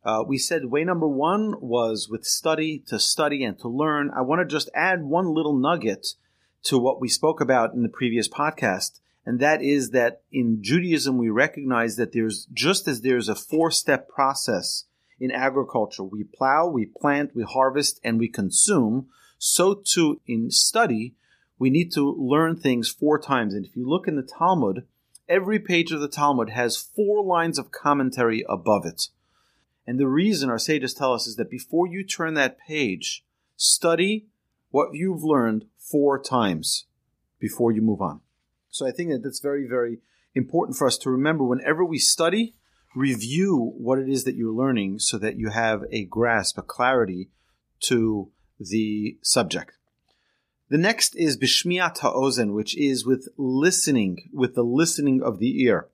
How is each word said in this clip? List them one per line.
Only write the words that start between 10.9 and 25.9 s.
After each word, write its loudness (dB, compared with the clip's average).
we 2
recognize 0
that -2
there's, -2
just 0
as -2
there's 2
a -2
four-step 0
process -2
in -4
agriculture, -2
we -10
plow, 2
we -2
plant, -2
we -4
harvest, 0
and 0
we 0
consume, 0
so 2
too 0
in -2
study, 0
we 4
need 2
to 2
learn 2
things 0
four 0
times. -2
And -6
if -20
you -6
look 0
in -2
the -4
Talmud, 0
every 4
page 0